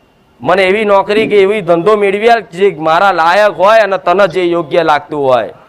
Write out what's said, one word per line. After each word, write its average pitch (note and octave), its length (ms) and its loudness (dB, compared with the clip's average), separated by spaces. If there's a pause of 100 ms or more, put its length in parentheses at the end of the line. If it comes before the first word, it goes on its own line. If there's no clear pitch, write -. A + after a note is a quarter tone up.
(420)
મને F3+ 220 0
એવી G3+ 220 0
નોકરી G3+ 420 0
કે G3+ 140 2
એવી G3+ 200 0
ધંધો E3+ 340 0
મેળવી G3+ 340 0
આલ A#3 100 2
જે E3+ 400 -4
મારા E3+ 320 0
લાયક F#3 400 2
હોય G3 280 2
અને G3 180 0
તને F#3 300 0
જે F3 160 -4
યોગ્ય E3+ 400 -2
લાગતું D3 420 -2
હોય." A#2 280 0 (160)